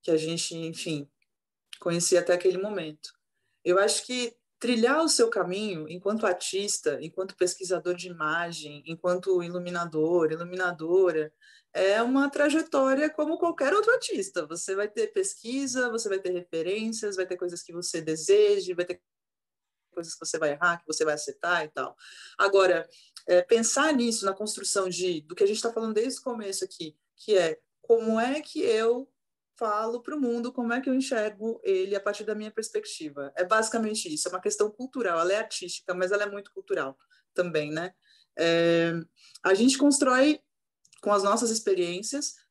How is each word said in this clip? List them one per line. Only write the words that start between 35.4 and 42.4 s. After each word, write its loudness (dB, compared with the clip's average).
mas 0
ela 2
é -4
muito -12
cultural -6
também, -2
né? -6
É, 4
a 4
gente 6
constrói 4
com 0
as 4
nossas 2
experiências, -2